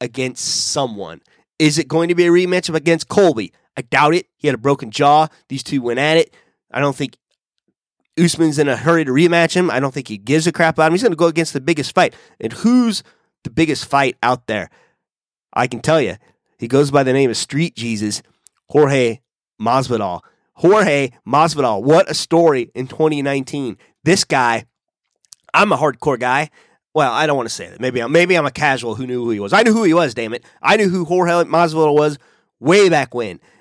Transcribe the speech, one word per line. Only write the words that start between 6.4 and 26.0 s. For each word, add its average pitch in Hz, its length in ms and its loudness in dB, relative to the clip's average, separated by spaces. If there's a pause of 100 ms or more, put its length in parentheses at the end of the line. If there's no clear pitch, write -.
I 120 80 -6
don't 139 160 -2
think 135 200 -8 (1000)
Usman's 160 400 2
in 147 80 0
a 131 100 0
hurry 160 280 2
to 131 80 -2
rematch 170 420 2
him. 180 160 0
I 117 80 -2
don't 135 160 -2
think 135 140 -10
he 107 100 -10
gives 151 300 0
a 160 40 0
crap 165 220 0
about 160 140 2
him. 165 60 0
He's 202 100 0
gonna 190 100 2
go 170 140 2
against 160 240 -2
the 139 80 -6
biggest 147 340 -4
fight. 165 220 0 (240)
And 113 120 0
who's 233 520 0 (400)
the 127 60 -12
biggest 151 360 0
fight 139 380 0
out 123 240 -2
there? 104 220 -6 (800)
I 123 160 -2
can 123 120 -12
tell 156 200 0
you. 98 160 -4 (420)
He 120 80 -10
goes 135 240 2
by 139 140 2
the 131 80 0
name 135 180 2
of 107 60 -4
Street 165 400 -4
Jesus, 107 460 -6 (480)
Jorge 135 500 2 (400)
Masvidal. 113 600 -2 (340)
Jorge 160 560 2 (160)
Masvidal, 135 560 0
what 156 280 2
a 156 40 -8
story 156 600 0
in 127 140 -10
twenty 156 340 -2
nineteen. 139 540 -6 (260)
This 175 220 0
guy, 120 420 -2 (880)
I'm 196 200 2
a 135 40 2
hardcore 135 420 -2